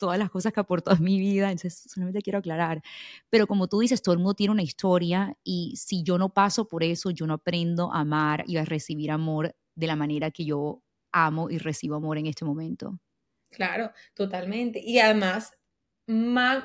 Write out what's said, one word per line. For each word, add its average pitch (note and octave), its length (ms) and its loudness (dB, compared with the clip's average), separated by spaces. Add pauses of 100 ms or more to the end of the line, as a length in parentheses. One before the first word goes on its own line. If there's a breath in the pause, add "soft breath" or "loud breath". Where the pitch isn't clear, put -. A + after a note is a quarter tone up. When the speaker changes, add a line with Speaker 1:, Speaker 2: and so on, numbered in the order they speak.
Speaker 1:
todas F3+ 180 0
las G3+ 120 0
cosas F#3+ 220 -2
que - 80 -2
aportó F3+ 300 0
a G3 60 8
mi F#3 240 4
vida. G3 320 2
Entonces, F3 400 -8
solamente F#3 300 -4
quiero G3 180 -2
aclarar. E3 420 -2 (480 loud breath)
Pero G#3+ 160 6
como F#3+ 220 0
tú G3+ 100 0
dices, A#3+ 240 2
todo F3+ 120 4
el E3+ 40 0
mundo F#3 160 2
tiene G3+ 180 2
una G#3+ 100 2
historia F3+ 840 0
y F3 320 -4
si - 260 -4
yo F3 160 2
no F#3+ 160 0
paso G3+ 320 2
por E3 160 -4
eso, E3+ 280 0
yo D#3+ 180 -4
no D#3 60 0
aprendo E3+ 580 -2
a E3 80 0
amar D3+ 480 0
y F3 80 -2
a D#3 80 0
recibir D3+ 480 -4
amor D#3 420 -2 (220)
de D#3+ 100 -2
la D#3+ 100 0
manera D3+ 360 -2
que E3+ 120 -6
yo D3 380 -4 (300)
amo D#3+ 380 2
y E3 80 -2
recibo D#3 380 -4
amor D#3 220 -4
en D#3 80 -4
este D#3 180 -6
momento. D#3+ 540 -6 (520)
Speaker 2:
Claro, F#3+ 420 -4 (220 loud breath)
totalmente. G3+ 680 -4
Y A#3 160 2
además, G#3+ 540 4 (540)
más, B3 580 2